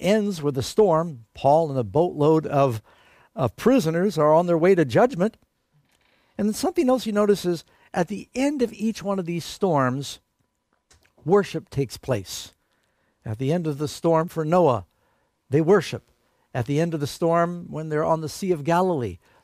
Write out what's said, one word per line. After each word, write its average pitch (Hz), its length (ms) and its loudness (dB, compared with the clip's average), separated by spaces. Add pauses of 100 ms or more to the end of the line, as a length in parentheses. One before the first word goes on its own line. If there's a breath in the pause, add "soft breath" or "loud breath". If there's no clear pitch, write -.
ends 202 420 0
with 143 160 -2
a 127 40 -2
storm. 160 600 0 (100)
Paul 151 360 2
and 135 80 -4
a 123 60 0
boatload 147 640 2
of, 139 360 0 (520 soft breath)
of 127 220 -2
prisoners 175 640 2
are 151 160 4
on 175 120 4
their 170 120 2
way 180 160 6
to 170 100 4
judgment. 185 540 0 (1000)
And 208 120 -2
then 214 60 -2
something 330 340 -2
else 254 180 0
you 220 60 -4
notice 208 340 2
is 175 180 -4 (300 soft breath)
at 175 140 -2
the 202 260 -10
end 277 260 -2
of 233 120 -2
each 214 300 -6
one 196 160 -4
of 180 60 -4
these 170 200 -6
storms, 139 760 -2 (1080)
worship 165 460 0
takes 135 260 -6
place. - 580 -8 (720)
At 110 140 -8
the 135 140 -2
end 170 140 -4
of 143 120 -6
the 147 100 -4
storm 165 400 0
for 160 160 -6
Noah, 151 400 2 (640)
they 139 120 2
worship. 165 500 0 (420)
At 120 140 -4
the 143 120 -2
end 170 140 -2
of 160 80 -4
the 143 60 -4
storm, 170 640 -2
when 156 180 -10
they're 151 160 -2
on 165 160 0
the 156 80 -8
Sea 185 240 -4
of 151 100 -4
Galilee, 160 560 0 (240 soft breath)